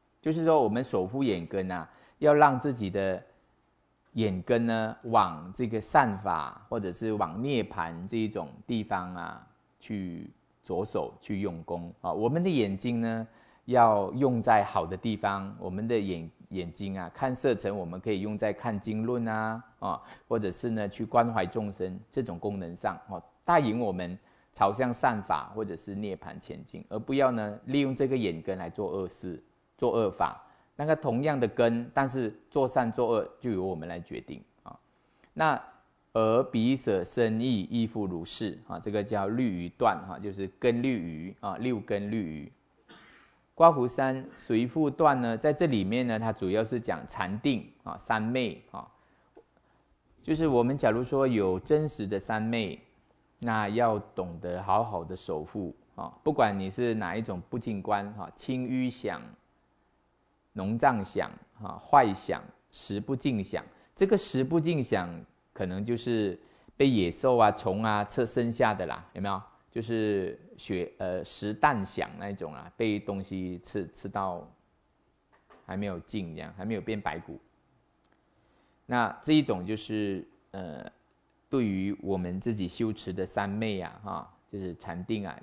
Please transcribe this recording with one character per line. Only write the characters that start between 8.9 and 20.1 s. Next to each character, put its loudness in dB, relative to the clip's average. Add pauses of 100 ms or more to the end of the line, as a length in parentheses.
啊， -12 (320)
去 -8 (360)
着 -2
手 -4
去 -4
用 -4
功 -8
啊。 -2
我 2
们 2
的 2
眼 2
睛 -2
呢， -2 (380)
要 6
用 2
在 6
好 0
的 -6
地 -2
方， -4
我 -8
们 -4
的 2
眼-， -4 (200)
眼 -6
睛 -6
啊， -8
看 -2
色 2
尘， -2
我 -4
们 -8
可 -2
以 0
用 -4
在 0
看 -4
经 -4
论 0
啊， -2 (160)
啊， -6 (260)